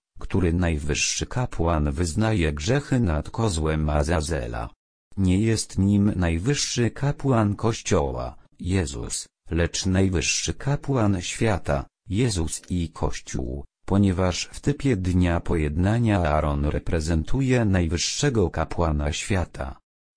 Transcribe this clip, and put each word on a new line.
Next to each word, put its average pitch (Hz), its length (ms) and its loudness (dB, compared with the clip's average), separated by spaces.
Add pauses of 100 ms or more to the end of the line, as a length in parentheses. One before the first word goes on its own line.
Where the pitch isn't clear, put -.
(200)
który 90 340 0
najwyższy 76 720 0
kapłan 85 680 0
wyznaje 82 640 0
grzechy 123 460 0
nad 80 300 0
kozłem 78 600 0
Azazela. 76 800 -2 (480)
Nie 92 220 4
jest 110 380 0
nim 101 380 4
najwyższy 104 760 0
kapłan 123 640 0
Kościoła, 69 800 -2 (240)
Jezus, 76 680 -4 (240)
lecz 85 340 0
najwyższy 92 680 2
kapłan 120 680 0
świata, 82 640 -2 (240)
Jezus 95 600 0
i 85 200 -2
Kościół, - 760 -6 (220)
ponieważ 95 680 2
w - 80 -16
typie 139 380 0
dnia 90 420 2
pojednania 92 800 2
Aaron 76 460 2
reprezentuje 85 1000 2
najwyższego 92 840 2
kapłana 76 640 0
świata. - 640 -4 (380)